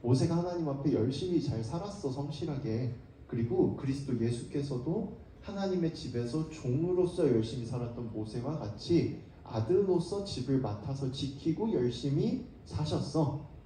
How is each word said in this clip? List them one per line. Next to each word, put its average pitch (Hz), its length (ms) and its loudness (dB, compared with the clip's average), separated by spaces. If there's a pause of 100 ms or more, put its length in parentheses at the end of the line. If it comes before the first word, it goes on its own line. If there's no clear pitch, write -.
모세가 165 340 6
하나님 175 320 0
앞에 135 240 0
열심히 139 500 2
잘 113 200 0
살았어, 165 500 -4
성실하게. 131 800 -2 (320)
그리고 123 500 2
그리스도 135 440 -2
예수께서도 135 960 -2 (240)
하나님의 185 540 0
집에서 123 540 -2
종으로서 170 800 2
열심히 113 380 2
살았던 117 460 -4
모세와 120 460 -4
같이 - 600 2 (240)
아들로서 185 800 2
집을 131 360 0
맡아서 123 500 -4
지키고 160 640 0
열심히 143 720 0 (200)
사셨어. - 840 0 (180)